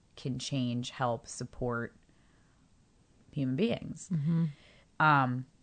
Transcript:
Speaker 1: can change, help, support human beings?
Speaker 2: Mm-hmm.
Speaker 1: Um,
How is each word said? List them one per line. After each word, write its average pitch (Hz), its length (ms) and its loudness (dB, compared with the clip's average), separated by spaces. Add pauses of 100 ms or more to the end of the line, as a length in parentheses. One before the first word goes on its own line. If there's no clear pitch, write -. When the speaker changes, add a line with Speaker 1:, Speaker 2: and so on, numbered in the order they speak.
(160)
Speaker 1:
can 127 220 -4
change, 123 520 -2
help, 120 360 -2
support 120 680 -6 (1400)
human 131 240 0
beings? - 560 -2
Speaker 2:
Mm-hmm. 165 320 2 (540)
Speaker 1:
Um, 135 480 4 (160)